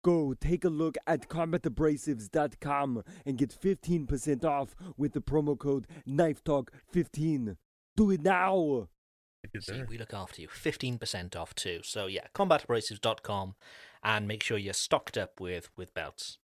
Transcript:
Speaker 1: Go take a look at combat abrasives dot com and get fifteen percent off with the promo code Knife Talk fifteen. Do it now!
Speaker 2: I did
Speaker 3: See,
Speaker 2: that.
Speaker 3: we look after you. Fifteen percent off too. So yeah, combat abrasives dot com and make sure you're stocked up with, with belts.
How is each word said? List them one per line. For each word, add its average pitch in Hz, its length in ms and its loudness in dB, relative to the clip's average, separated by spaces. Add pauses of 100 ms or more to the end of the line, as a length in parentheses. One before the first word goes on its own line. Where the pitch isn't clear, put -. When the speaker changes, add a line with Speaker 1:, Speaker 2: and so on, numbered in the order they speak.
Speaker 1:
Go 160 360 4
take 165 260 0
a 175 40 6
look 160 280 0 (100)
at 156 200 0
combat 165 360 -2
abrasives 143 640 0
dot 151 300 0
com 143 440 0 (220)
and 131 140 -2
get 135 120 4
fifteen 175 540 0
percent 139 400 0
off 143 300 0 (220)
with 143 160 0
the - 80 0
promo 147 360 2
code 139 300 0 (180)
Knife 151 380 2
Talk 143 280 0 (200)
fifteen. 147 680 0 (380)
Do 208 160 6
it 170 100 2
now! 180 680 4 (540)
Speaker 2:
I 95 80 -16
did 98 120 -10
Speaker 3:
See, 101 160 -8
Speaker 2:
that. 117 100 -8
Speaker 3:
we 113 80 -6
look 113 160 -10
after 92 300 -10
you. - 40 -14
Fifteen 127 520 -4
percent 90 360 -6
off 82 200 -8
too. 85 280 -4
So 104 220 -6
yeah, 95 280 -6
combat 175 340 4
abrasives 110 340 -2
dot 110 220 0
com 98 320 -4 (480)
and 107 240 0
make 107 140 -4
sure 113 160 0
you're 98 160 -4
stocked - 420 0
up - 240 -4
with, 90 380 -6
with 92 160 -12
belts. - 540 -10